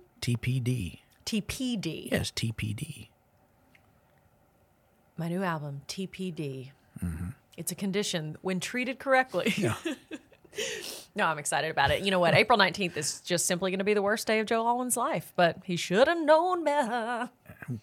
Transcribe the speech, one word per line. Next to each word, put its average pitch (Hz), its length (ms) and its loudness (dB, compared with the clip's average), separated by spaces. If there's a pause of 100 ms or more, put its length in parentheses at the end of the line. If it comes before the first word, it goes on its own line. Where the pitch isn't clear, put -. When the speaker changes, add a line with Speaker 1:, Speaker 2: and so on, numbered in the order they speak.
(220)
Speaker 1:
T 120 140 0
P 127 240 -2
D. 117 420 -4 (240)
Speaker 2:
T 220 160 0
P 247 340 -4
D. 170 360 -6
Speaker 1:
Yes, - 180 0
T 113 220 -2
P 107 200 -4
D. - 380 -10 (2000)
Speaker 2:
My 165 100 -4
new 175 140 -2
album, 147 440 -4
T 190 200 -6
P 185 240 -8
D. 139 420 -8 (320)
Speaker 1:
Mm-hmm. 87 260 -6 (280)
Speaker 2:
It's 175 140 -8
a - 20 -8
condition 180 640 -4
when 185 200 -2
treated 247 400 -4
correctly. 262 560 2
Speaker 1:
Yeah. 147 240 0
Speaker 2:
<laughs> - 40 -18 (1300)
No, 202 120 0
I'm 156 120 -2
excited 147 320 -2
about 139 200 4
it. 147 120 2
You 196 80 2
know 185 80 4
what? 165 160 6
April 220 240 8
nineteenth 190 380 2
is - 240 -4
just 170 260 0
simply 185 240 0
gonna 190 140 -2
be 208 100 4
the 202 80 4
worst 208 240 0
day 220 140 2
of 214 60 -2
Joe 226 200 2
Alwyn's 247 300 0
life, 247 400 -2
but 175 280 4
he 180 120 -2
should 208 320 4
have 339 100 2
known 330 460 4
better. 247 680 0 (520)